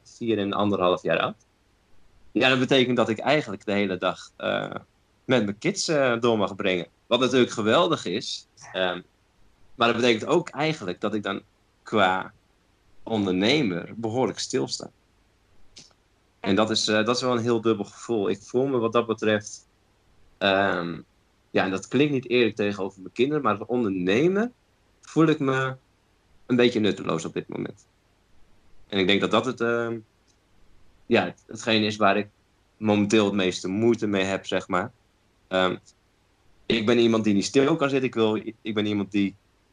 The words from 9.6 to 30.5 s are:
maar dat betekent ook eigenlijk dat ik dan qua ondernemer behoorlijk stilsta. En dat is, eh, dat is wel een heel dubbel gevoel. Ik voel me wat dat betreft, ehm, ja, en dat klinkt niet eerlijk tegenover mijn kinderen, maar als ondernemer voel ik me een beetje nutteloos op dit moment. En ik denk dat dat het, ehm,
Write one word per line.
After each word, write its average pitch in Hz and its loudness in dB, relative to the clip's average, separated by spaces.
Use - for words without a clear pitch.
maar 117 2
dat 117 2
betekent 113 2
ook 160 0
eigenlijk 143 -4
dat 104 -4
ik 104 -4
dan 101 -4
qua 95 0
ondernemer 101 0
behoorlijk 113 -2
stilsta. - -6
En 98 -2
dat 107 4
is, 110 -2
eh, 107 2
dat 120 0
is 123 -4
wel 127 0
een 117 0
heel 117 0
dubbel 107 0
gevoel. 101 -4
Ik 98 -6
voel 131 -2
me 135 -2
wat 113 -2
dat 113 0
betreft, 107 -2
ehm, 95 0
ja, 98 2
en 95 -2
dat 95 -6
klinkt 147 2
niet 127 -4
eerlijk 117 2
tegenover 101 -4
mijn 92 -16
kinderen, 143 0
maar 104 0
als 107 -12
ondernemer 123 0
voel 160 2
ik 151 2
me 131 -2
een 127 0
beetje 120 4
nutteloos 85 0
op 82 -10
dit - -8
moment. - -10
En 101 -2
ik 92 4
denk 98 4
dat 90 0
dat 113 2
het, 127 -6
ehm, 117 -2